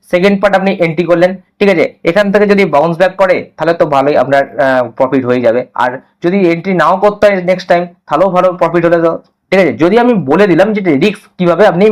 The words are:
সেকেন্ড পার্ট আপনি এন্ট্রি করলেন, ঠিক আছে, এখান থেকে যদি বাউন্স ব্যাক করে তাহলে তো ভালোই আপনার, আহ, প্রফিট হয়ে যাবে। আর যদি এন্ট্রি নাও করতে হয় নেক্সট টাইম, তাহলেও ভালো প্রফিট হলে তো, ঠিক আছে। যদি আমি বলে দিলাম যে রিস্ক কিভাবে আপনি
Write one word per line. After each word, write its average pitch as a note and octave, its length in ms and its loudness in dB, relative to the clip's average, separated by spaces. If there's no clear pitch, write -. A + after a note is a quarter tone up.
সেকেন্ড G3 300 0
পার্ট G3+ 180 0
আপনি G3 120 -2
এন্ট্রি D#3+ 260 -2
করলেন, F3 200 2
ঠিক G3+ 160 0
আছে, D#3 100 0
এখান G3+ 220 0
থেকে G#3 200 2
যদি G3 100 2
বাউন্স D#3+ 260 2
ব্যাক F#3 220 0
করে F#3 140 2
তাহলে D#3+ 240 -2
তো F3 40 2
ভালোই C#3 280 0
আপনার, C#3 220 0
আহ, B2+ 380 -2
প্রফিট C3+ 300 -2
হয়ে B2 180 0
যাবে। A#2 140 0
আর B2+ 80 -2
যদি F3+ 140 0
এন্ট্রি E3+ 200 -4
নাও E3 120 2
করতে G#3 220 0
হয় G3+ 100 2
নেক্সট F#3 200 -4
টাইম, F3 120 2
তাহলেও F3 280 0
ভালো F3+ 120 2
প্রফিট E3+ 280 0
হলে E3+ 180 0
তো, E3 60 0
ঠিক F#3+ 100 2
আছে। D3 100 0
যদি F#3 220 2
আমি B3 80 2
বলে F3+ 200 2
দিলাম F3+ 260 2
যে G#3+ 40 -4
রিস্ক - 180 -2
কিভাবে E3+ 320 2
আপনি F3 220 0